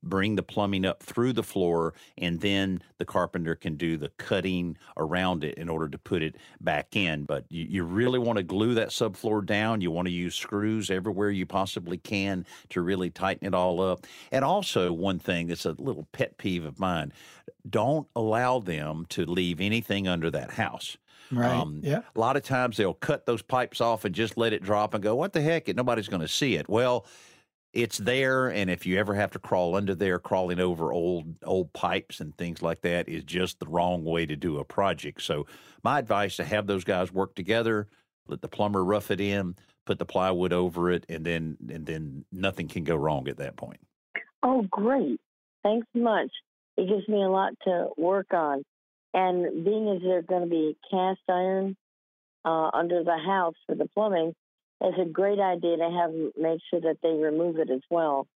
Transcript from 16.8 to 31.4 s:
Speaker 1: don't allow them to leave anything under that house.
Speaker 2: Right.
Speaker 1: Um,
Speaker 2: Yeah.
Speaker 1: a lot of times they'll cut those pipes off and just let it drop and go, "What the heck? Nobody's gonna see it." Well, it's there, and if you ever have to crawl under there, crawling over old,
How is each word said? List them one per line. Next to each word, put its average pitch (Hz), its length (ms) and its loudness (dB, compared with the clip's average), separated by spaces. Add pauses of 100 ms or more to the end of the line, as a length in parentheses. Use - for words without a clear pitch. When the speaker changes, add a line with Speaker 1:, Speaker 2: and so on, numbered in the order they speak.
Speaker 1:
don't 127 460 0
allow 120 460 2
them 80 480 -4
to - 160 -2
leave 87 360 0
anything 101 460 0
under 85 240 0
that 71 220 -6
house. - 440 -6 (340)
Speaker 2:
Right. 120 180 2
Speaker 1:
Um, 78 340 -2
Speaker 2:
Yeah. 156 200 0 (120)
Speaker 1:
a 110 60 -2
lot 123 160 2
of 139 60 0
times 127 340 0
they'll 95 160 4
cut - 320 -2
those 117 160 0
pipes 127 400 -2
off 117 240 2
and 92 100 -2
just 107 220 -2
let 113 160 2
it 107 100 -2
drop 104 320 2
and 98 80 -2
go, 104 120 2
"What 156 180 -2
the 165 80 2
heck? 156 340 2
Nobody's 117 340 0
gonna 85 200 -2
see 131 280 2
it." 73 120 -4
Well, 123 380 2 (680)
it's 120 240 -2
there, 131 520 2
and 98 200 0
if 87 160 -2
you 92 140 2
ever 101 160 2
have 101 160 2
to - 80 -8
crawl 90 360 2
under 98 200 0
there, 90 240 2
crawling 90 420 0
over 85 320 2
old, 85 500 -2